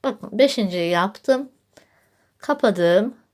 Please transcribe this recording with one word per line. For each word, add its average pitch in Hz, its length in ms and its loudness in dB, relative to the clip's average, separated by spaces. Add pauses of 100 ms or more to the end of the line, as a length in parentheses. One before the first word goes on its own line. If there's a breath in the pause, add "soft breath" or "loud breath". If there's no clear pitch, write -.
Bakın - 340 -8
beşinciyi 196 520 0
yaptım. 208 600 -2 (840 soft breath)
Kapadım. 202 800 0 (160)